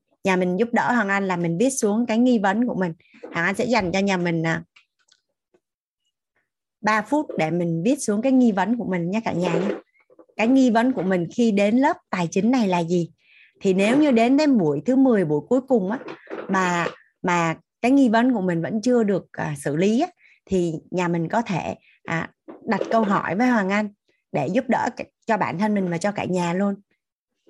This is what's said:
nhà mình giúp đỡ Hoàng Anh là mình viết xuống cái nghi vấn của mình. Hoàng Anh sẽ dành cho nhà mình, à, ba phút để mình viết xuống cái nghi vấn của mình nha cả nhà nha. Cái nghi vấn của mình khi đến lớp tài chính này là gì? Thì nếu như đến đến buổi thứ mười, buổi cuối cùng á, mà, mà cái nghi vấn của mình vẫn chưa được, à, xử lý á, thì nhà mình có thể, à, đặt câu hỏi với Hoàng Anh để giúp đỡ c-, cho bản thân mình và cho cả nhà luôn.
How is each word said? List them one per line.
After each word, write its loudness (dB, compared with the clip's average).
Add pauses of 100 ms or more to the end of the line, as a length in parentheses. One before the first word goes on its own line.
(240)
nhà 2
mình 0
giúp -2
đỡ 0
Hoàng 0
Anh -2
là -2
mình -2
viết 2
xuống -2
cái -2
nghi 2
vấn 0
của -4
mình. -2 (400)
Hoàng -2
Anh -2
sẽ -2
dành 0
cho 0
nhà 0
mình, -2
à, -2 (2250)
ba 0
phút -2 (100)
để 0
mình -2
viết 2
xuống -2
cái 0
nghi 6
vấn 0
của -6
mình -2
nha -2
cả -6
nhà 0
nha. -2 (680)
Cái 0
nghi 4
vấn 2
của -2
mình 0
khi 2
đến 2
lớp 2 (120)
tài -2
chính 2
này 2
là 0
gì? -2 (500)
Thì 2
nếu 2
như 4
đến 4
đến 4
buổi 0
thứ 2
mười, 4
buổi 0
cuối 2
cùng 0
á, -6 (500)
mà, 0 (340)
mà 0 (260)
cái 2
nghi 6
vấn 2
của -2
mình 0
vẫn -4
chưa 2
được, -2
à, -6
xử -2
lý 2
á, -2 (380)
thì -2 (180)
nhà -2
mình 0
có 0
thể, -4 (280)
à, -6 (340)
đặt -2 (100)
câu 2
hỏi -2
với 0
Hoàng 0
Anh -2 (420)
để -4
giúp -2
đỡ 0
c-, -10 (220)
cho 0
bản -4
thân 0
mình -2
và -4
cho -2
cả -6
nhà -2
luôn. 0 (760)